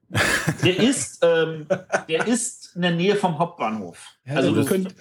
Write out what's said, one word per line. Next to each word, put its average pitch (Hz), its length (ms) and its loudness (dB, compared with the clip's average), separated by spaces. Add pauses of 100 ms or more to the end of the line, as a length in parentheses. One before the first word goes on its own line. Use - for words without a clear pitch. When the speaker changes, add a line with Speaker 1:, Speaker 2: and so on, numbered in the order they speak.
(640)
Speaker 1:
Der 180 160 4
ist, - 460 0
ähm, 160 420 2 (420)
der 170 200 0
ist - 480 -2
in 175 60 -4
der 175 100 2
Nähe 185 240 2
vom 175 240 0
Hauptbahnhof. 110 580 -6 (260)
Speaker 2:
Ja, 131 120 -6
Speaker 1:
Also - 140 2
Speaker 2:
dann - 100 2
Speaker 1:
das - 80 2
Speaker 2:
könnt, 190 320 -2